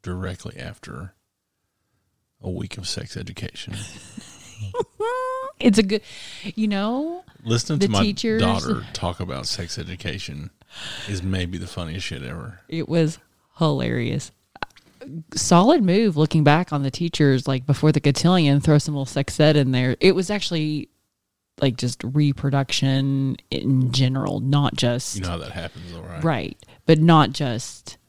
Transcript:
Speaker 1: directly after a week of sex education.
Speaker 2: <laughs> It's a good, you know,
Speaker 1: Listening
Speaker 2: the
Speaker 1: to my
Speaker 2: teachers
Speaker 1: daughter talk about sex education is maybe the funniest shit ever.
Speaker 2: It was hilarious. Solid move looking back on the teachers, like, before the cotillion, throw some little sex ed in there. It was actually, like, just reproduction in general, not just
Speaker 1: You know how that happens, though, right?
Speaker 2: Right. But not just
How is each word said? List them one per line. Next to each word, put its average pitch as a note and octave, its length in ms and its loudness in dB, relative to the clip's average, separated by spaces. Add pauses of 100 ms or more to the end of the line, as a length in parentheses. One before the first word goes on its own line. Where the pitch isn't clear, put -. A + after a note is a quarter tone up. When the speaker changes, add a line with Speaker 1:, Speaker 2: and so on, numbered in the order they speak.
Speaker 1:
directly F2+ 560 -8
after E2 560 -14 (1300)
a F#2 80 -6
week F2+ 280 -6
of F#2 100 -10
sex - 300 -8
education. - 640 -10
Speaker 2:
<laughs> G#2 40 -10 (1700)
It's G#3 180 6
a A3+ 60 4
good, G3+ 180 -2 (540)
you A3 120 -2
know, B3 560 -4 (200)
Speaker 1:
Listening A#2 360 0
Speaker 2:
the - 60 2
Speaker 1:
to A2 60 0
my G2 100 2
Speaker 2:
teachers A3 400 0
Speaker 1:
daughter - 500 0
talk - 300 -4
about C2+ 260 -8
sex - 300 -8
education E2+ 720 -10 (580)
is F#2+ 160 -6
maybe F#2 340 -2
the F2+ 100 -8
funniest F2 380 -8
shit - 160 -8
ever. - 460 -12
Speaker 2:
It E3 220 -6
was D#3+ 280 2 (420)
hilarious. B2 720 -2 (1000)
Solid A#3 500 6
move F#3 340 4
looking D#3 260 4
back D3+ 300 4
on C#3+ 100 -2
the C3+ 80 -2
teachers, C#3+ 560 2
like, C3 180 -2
before D3+ 280 4
the D3+ 80 2
cotillion, D3 580 4
throw D3+ 180 6
some D3 180 0
little C#3 100 -2
sex - 340 -4
ed D3+ 160 8
in C3+ 160 4
there. B2+ 300 2
It F#3 140 8
was F#3 140 -2
actually, D#3 600 -4 (720)
like, C3 160 2
just - 260 -6
reproduction C3+ 1300 0 (120)
in C3 440 2
general, C3 480 0
not C#3+ 340 2
just B2 400 -2
Speaker 1:
You G2 60 -6
know F2+ 80 -4
how F2 80 -6
that - 140 -10
happens, E2+ 420 -12
though, E2 80 -14
right? D3+ 220 -10
Speaker 2:
Right. C3+ 340 -2 (300)
But D#3+ 120 6
not D#3 320 6
just - 680 -6 (120)